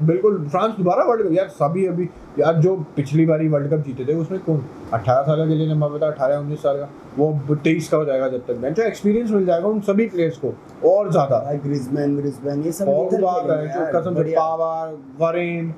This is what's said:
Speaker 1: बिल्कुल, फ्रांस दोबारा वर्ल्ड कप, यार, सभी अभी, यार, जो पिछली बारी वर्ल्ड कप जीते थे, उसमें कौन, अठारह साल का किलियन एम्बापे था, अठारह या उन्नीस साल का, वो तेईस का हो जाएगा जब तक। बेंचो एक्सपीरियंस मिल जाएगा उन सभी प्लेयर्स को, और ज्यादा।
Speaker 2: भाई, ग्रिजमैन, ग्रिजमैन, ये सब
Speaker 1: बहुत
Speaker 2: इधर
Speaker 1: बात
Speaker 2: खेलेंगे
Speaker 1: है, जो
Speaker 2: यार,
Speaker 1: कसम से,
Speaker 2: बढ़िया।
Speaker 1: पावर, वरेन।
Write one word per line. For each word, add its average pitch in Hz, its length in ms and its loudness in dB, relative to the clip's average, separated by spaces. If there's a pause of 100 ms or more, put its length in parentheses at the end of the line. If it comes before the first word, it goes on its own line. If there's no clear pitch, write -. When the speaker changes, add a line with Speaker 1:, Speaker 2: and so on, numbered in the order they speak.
Speaker 1:
बिल्कुल, 175 460 2
फ्रांस 196 220 0
दोबारा 196 320 2
वर्ल्ड 226 220 2
कप, 165 80 0
यार, 190 140 2
सभी 170 380 0
अभी, 175 240 -2 (300)
यार, 151 140 4
जो 175 220 4
पिछली 156 500 0
बारी 160 220 2
वर्ल्ड 143 240 0
कप 160 60 2
जीते 131 280 -6
थे, 151 100 0
उसमें 165 240 -4
कौन, 151 260 -2 (280)
अठारह 123 280 2
साल 147 160 2
का 160 80 0
किलियन 156 260 0
एम्बापे 147 280 0
था, 156 80 2
अठारह 143 260 0
या 147 60 0
उन्नीस 147 200 -6
साल 143 180 0
का, 143 120 -8 (280)
वो 147 380 2
तेईस 160 340 0
का 160 80 2
हो 156 80 2
जाएगा 135 220 0
जब 123 100 -2
तक। 123 160 -6
बेंचो 135 280 -2
एक्सपीरियंस 214 500 0
मिल 196 140 2
जाएगा 175 220 2
उन 214 120 0
सभी 208 280 2
प्लेयर्स 170 300 -2
को, 117 160 -4 (320)
और 190 260 4
ज्यादा। 135 280 2
Speaker 2:
भाई, 143 180 -4
ग्रिजमैन, 143 600 -2
ग्रिजमैन, 143 440 -4
ये 165 100 -2
सब 180 140 -4
Speaker 1:
बहुत 160 280 2
Speaker 2:
इधर 190 80 2
Speaker 1:
बात 180 220 0
Speaker 2:
खेलेंगे 151 200 0
Speaker 1:
है, 156 100 -6
जो 175 60 -4
Speaker 2:
यार, 160 120 -2
Speaker 1:
कसम 170 180 0
से, 160 60 -4
Speaker 2:
बढ़िया। 160 240 0
Speaker 1:
पावर, 160 580 -2 (220)
वरेन। 165 580 -2